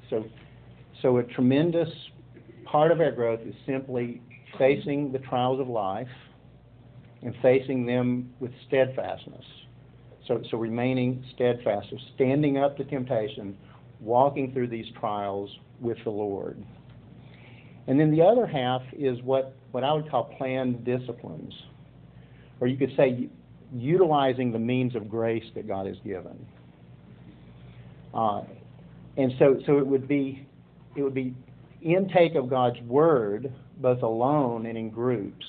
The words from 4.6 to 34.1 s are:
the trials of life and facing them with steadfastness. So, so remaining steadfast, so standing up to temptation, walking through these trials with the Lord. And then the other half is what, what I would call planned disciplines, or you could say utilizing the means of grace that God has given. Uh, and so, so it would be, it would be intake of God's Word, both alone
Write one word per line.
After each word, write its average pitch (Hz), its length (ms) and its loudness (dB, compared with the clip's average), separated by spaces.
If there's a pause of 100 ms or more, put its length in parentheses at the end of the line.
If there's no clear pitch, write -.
the 131 80 -4
trials 127 400 0
of 131 80 -4
life 110 400 -4 (1120)
and 117 200 -8
facing 131 460 4
them 123 520 0
with 123 120 -8 (160)
steadfastness. 127 800 -2 (840)
So, 117 240 -2
so 120 60 -2
remaining 123 680 -2 (100)
steadfast, 120 560 0
so - 80 -12 (160)
standing 139 440 2
up 139 200 2
to 135 60 -6
temptation, 113 760 -4 (420)
walking 127 540 2
through 123 140 -2
these 113 180 -8 (140)
trials 101 500 -4 (300)
with 117 240 -4
the 113 80 -4
Lord. 101 520 -6 (1200)
And 135 120 4
then 156 120 6
the 156 100 4
other 220 240 6
half 131 360 -2 (120)
is 127 300 -2
what, 131 320 -2 (160)
what 127 120 -2
I 147 100 2
would 151 180 -2
call 120 140 0 (120)
planned 131 460 -2
disciplines, - 680 -6 (1080)
or 127 80 0
you 131 100 0
could 131 180 0
say 127 340 2 (440)
utilizing 135 760 2
the 113 80 -2
means 123 360 0
of 107 140 -6
grace 113 360 -2 (100)
that 104 120 -10
God 98 200 -4
has 98 180 -8
given. 90 400 -10 (1700)
Uh, 110 300 0 (720)
and 131 220 2
so, 139 260 8
so 143 140 4
it 131 80 0
would 135 200 0
be, 139 380 -2 (500)
it 147 60 -4
would 135 140 -2
be 131 180 -4 (480)
intake 175 540 4
of 127 160 0
God's 123 300 2
Word, 123 720 2 (260)
both 123 260 2
alone 117 640 0